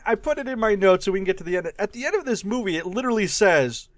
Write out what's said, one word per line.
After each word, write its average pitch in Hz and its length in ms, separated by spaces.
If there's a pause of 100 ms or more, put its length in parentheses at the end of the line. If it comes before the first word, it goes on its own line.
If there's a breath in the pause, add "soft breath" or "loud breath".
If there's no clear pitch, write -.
I 226 80
put 294 240
it 269 100
in 262 100
my 220 160
notes 190 300
so 196 80
we 196 60
can 190 60
get 190 140
to 175 60
the 175 120
end. 165 220
At 202 140
the 240 120
end 339 100
of 381 100
this 233 200
movie, 202 320
it 170 100
literally 220 400
says, 151 720